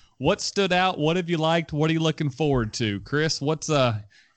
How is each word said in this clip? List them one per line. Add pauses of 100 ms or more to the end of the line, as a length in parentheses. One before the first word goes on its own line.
(180)
What
stood
out?
What
have
you
liked?
What
are
you
looking
forward
to?
Chris,
what's,
uh, (400)